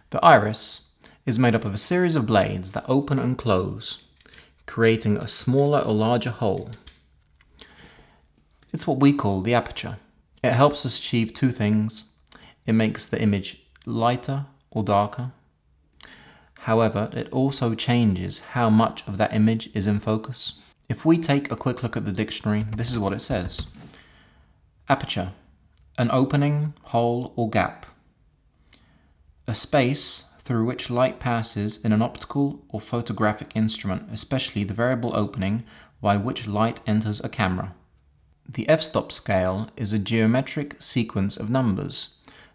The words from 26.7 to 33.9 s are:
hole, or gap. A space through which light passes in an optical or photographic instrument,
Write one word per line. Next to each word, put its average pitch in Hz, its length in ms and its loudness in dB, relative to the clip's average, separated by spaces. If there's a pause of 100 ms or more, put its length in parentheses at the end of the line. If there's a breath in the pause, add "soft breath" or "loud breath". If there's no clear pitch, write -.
hole, 120 540 0
or 117 120 0
gap. - 360 -2 (1600 soft breath)
A 113 80 -2
space - 720 0 (140)
through 113 260 0
which 123 240 -4
light 120 280 0
passes 110 600 -4
in 107 160 2
an 107 80 4
optical - 640 -2
or - 140 -8
photographic 107 720 -2
instrument, 110 560 -2